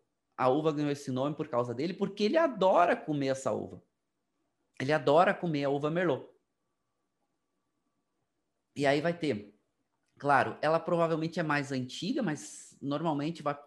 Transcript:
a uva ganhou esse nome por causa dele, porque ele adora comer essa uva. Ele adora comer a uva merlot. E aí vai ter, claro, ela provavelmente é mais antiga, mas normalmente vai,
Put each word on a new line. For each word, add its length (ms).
a 140
uva 240
ganhou 180
esse 180
nome 260
por 120
causa 260
dele, 200
porque 320
ele 120
adora 580
comer 320
essa 260
uva. 280
Ele 140
adora 420
comer 300
a 60
uva 200
merlot. 380
E 100
aí 140
vai 140
ter, 440
claro, 420
ela 180
provavelmente 600
é 40
mais 280
antiga, 500
mas 600
normalmente 600
vai, 260